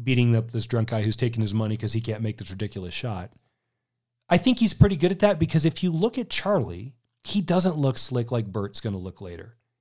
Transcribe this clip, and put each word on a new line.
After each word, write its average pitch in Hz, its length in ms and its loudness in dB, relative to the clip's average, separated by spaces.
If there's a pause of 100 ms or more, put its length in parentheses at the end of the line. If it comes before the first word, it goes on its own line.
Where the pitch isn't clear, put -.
beating 120 320 4
up 113 140 -2
this 110 160 -4
drunk 113 240 0
guy 110 120 0
who's 107 140 0
taking 117 240 -2
his 104 140 -2
money 107 240 0
'cause 110 160 -4
he 113 80 0
can't 113 200 -6
make 107 140 -4
this - 140 -12
ridiculous 95 420 -8
shot. 101 400 -8 (960)
I 175 80 6
think 247 220 4
he's 214 160 2
pretty 196 220 6
good 170 140 2
at 196 100 -2
that 202 180 4
because 160 260 2
if 160 180 0
you 185 80 2
look 180 280 0
at 247 100 -6
Charlie, 120 640 -2 (320)
he - 160 -2
doesn't 170 380 2
look 135 180 2
slick 120 340 -2
like 110 220 -2
Bert's 101 300 -6
gonna 101 160 -4
look 90 240 -10
later. 90 340 -14 (240)